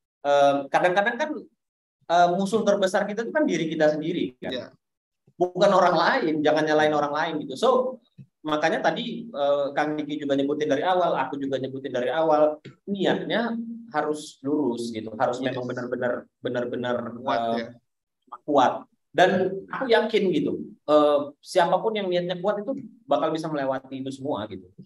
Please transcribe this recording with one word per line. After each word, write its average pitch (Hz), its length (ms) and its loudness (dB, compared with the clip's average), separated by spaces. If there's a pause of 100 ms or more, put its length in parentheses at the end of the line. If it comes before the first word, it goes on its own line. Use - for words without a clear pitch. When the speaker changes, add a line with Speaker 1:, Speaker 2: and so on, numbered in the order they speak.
(240)
Speaker 1:
eh, 143 300 4 (180)
kadang-kadang 185 480 0
kan, 302 100 -4 (760)
eh, 175 240 4
musuh 196 320 0
terbesar 202 400 2
kita 208 240 -6
itu - 60 -10
kan 208 100 4
diri 170 240 0
kita 156 240 2
sendiri - 480 -4
kan. - 160 -8
Speaker 2:
Iya. 117 100 -10 (680)
Speaker 1:
Bukan 180 320 2
orang 185 320 6
lain, 180 400 2
jangan 151 240 4
nyalain 151 320 4
orang 147 160 0
lain 160 220 -2 (100)
gitu. - 160 -10
So, 226 80 4 (720)
makanya 156 400 0
tadi, 185 480 -4
eh, 143 380 0 (100)
Kang 151 240 -2
Diki 151 160 -6
juga 143 160 -2
nyebutin 143 400 0
dari 139 80 0
awal, 175 320 2
aku 139 240 -2
juga 135 240 -4
nyebutin 131 320 -8
dari 123 160 -2
awal, 151 480 2 (320)
niatnya 190 640 0 (400)
harus 151 480 -4
lurus 127 540 -2
gitu, 110 260 -8
harus 123 240 0
Speaker 2:
Yes. 127 80 -2
Speaker 1:
memang 123 160 -6
benar-benar, 123 440 -4 (280)
benar-benar, 120 560 -4 (240)
Speaker 2:
Kuat, 131 200 -2
Speaker 1:
eh, 117 200 -2
Speaker 2:
ya. 117 60 -8 (800)
Speaker 1:
kuat. 127 400 2 (240)
Dan 190 560 2
aku 269 240 -4
yakin 220 400 2
gitu, 147 220 0 (340)
eh, 147 320 6 (240)
siapapun 185 560 2
yang 196 80 -2
niatnya 175 320 -2
kuat 202 240 -2
itu 269 160 -6 (240)
bakal 160 320 0
bisa 160 160 -4
melewati 135 480 -4
itu 135 160 -6
semua 131 320 -6
gitu. 92 240 -14 (160)